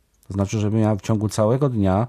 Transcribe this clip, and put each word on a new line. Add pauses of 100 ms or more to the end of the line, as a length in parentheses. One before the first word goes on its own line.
(280)
To
znaczy,
żebym
ja
w
ciągu
całego
dnia